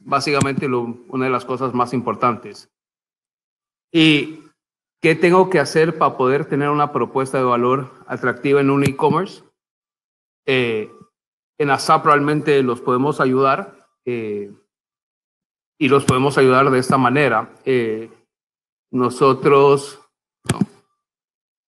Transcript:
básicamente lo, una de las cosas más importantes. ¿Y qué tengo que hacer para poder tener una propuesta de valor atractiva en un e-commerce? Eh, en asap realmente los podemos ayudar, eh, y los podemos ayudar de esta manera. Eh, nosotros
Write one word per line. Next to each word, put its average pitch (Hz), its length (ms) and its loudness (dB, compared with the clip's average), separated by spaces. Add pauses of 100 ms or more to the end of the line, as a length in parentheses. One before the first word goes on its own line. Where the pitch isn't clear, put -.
básicamente 139 680 -2
lo, 123 140 -2 (260)
una 127 180 -6
de 131 60 -2
las 120 120 -2
cosas 127 300 -6
más 123 200 -2
importantes. 113 760 -4 (1200)
¿Y 156 500 2 (600)
qué 160 140 2
tengo 185 340 4
que 170 100 2
hacer 160 380 0
para 147 180 0
poder 135 300 0
tener 147 240 -2
una 147 240 0
propuesta 131 460 -4
de 127 40 0
valor 127 480 0 (140)
atractiva 131 560 -2
en 139 80 2
un 139 140 2
e-commerce? 147 580 -2 (1040)
Eh, 117 460 -4 (680)
en 143 140 0
asap 156 340 0
realmente 147 560 2
los 120 200 -2
podemos 139 380 -2
ayudar, 135 680 -2 (180)
eh, 107 480 -8 (1300)
y 147 80 0
los 139 180 2
podemos 135 320 0
ayudar 135 320 4
de 127 80 2
esta 131 200 0
manera. 127 580 0 (100)
Eh, 113 460 -4 (800)
nosotros 139 1080 2 (1700)